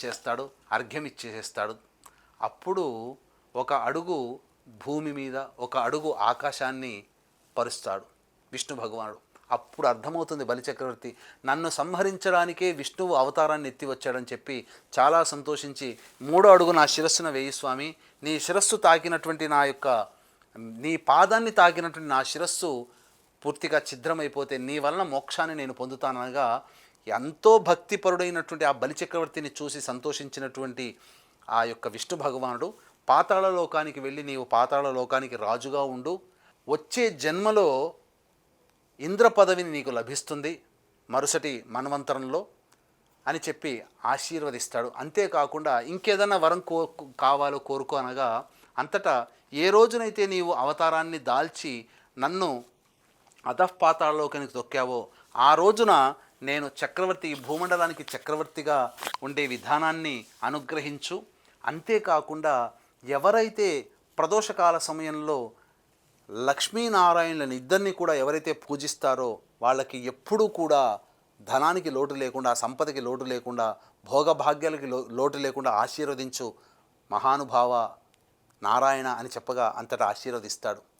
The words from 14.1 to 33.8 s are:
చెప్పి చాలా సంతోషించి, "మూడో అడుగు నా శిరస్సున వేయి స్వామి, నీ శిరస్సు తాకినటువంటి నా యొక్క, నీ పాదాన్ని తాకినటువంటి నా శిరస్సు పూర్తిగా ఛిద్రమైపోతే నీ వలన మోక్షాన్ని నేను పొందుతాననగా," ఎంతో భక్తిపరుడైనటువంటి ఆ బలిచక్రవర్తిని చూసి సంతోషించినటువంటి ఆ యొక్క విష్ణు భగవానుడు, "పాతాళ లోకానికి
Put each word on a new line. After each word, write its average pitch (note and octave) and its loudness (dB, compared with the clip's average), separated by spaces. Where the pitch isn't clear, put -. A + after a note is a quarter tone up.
చెప్పి B2 -10
చాలా D#3 6
సంతోషించి, C#3+ -8
"మూడో E3+ 8
అడుగు F3+ 10
నా D#3 8
శిరస్సున D#3+ 0
వేయి C3+ -4
స్వామి, C#3 -6
నీ D3+ -2
శిరస్సు G3 2
తాకినటువంటి E3 2
నా C#3+ 4
యొక్క, C3 0
నీ A2+ -6
పాదాన్ని G3 4
తాకినటువంటి E3+ 4
నా C3 2
శిరస్సు D3+ -4
పూర్తిగా D3 -2
ఛిద్రమైపోతే C#3+ -4
నీ C3+ -6
వలన D#3+ 0
మోక్షాన్ని D#3+ -4
నేను C3+ -8
పొందుతాననగా," B2+ -4
ఎంతో D3+ 6
భక్తిపరుడైనటువంటి F3 0
ఆ C#3+ 4
బలిచక్రవర్తిని D3+ -4
చూసి D3 -8
సంతోషించినటువంటి C3 -8
ఆ A#2 2
యొక్క A#2 -6
విష్ణు A2+ -8
భగవానుడు, C3 -4
"పాతాళ F#3+ 4
లోకానికి D#3 -2